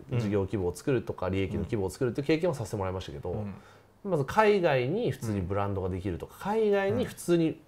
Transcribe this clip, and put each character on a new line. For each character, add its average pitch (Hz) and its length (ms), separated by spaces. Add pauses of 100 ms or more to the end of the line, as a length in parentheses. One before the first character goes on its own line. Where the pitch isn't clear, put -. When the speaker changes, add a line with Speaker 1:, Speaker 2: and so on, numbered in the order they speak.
(120)
Speaker 1:
う 127 40
ん。 120 40
Speaker 2:
事 107 100
業 101 120
規 98 140
模 90 120
を 85 60
作 - 180
る 110 100
と - 120
か、 92 160
利 95 100
益 95 140
の 82 80
規 82 140
模 95 100
を 92 40
作 - 140
る 123 60
っ - 20
て 127 80
い 135 40
う - 40
経 160 100
験 175 120
は 151 40
さ 117 100
せ - 60
て 117 60
も 98 80
ら 95 60
い - 20
ま 92 80
し 87 60
た 71 60
け 71 60
ど、 87 120
Speaker 1:
う - 760
ん。 - 20
Speaker 2:
ま 175 60
ず 143 80
海 208 360
外 135 280
に 196 220
普 - 80
通 110 140
に 101 80
ブ 92 160
ラ 101 100
ン 101 80
ド 95 60
が 92 80
で 92 120
き 98 80
る 82 100
と - 80
か、 - 80
Speaker 1:
う - 40
ん。 - 20
Speaker 2:
海 214 300
外 196 220
に 240 120
普 170 120
通 175 200
に 165 320